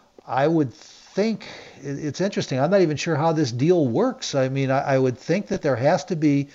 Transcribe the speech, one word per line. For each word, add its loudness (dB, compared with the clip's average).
I 0
would 0
think -6
it, -8
it's -6
interesting. -2
I'm 0
not 4
even 2
sure -2
how 2
this 0
deal 4
works. -2
I 2
mean, -2
I, 2
I 0
would 0
think -2
that -4
there 0
has 0
to -4
be 2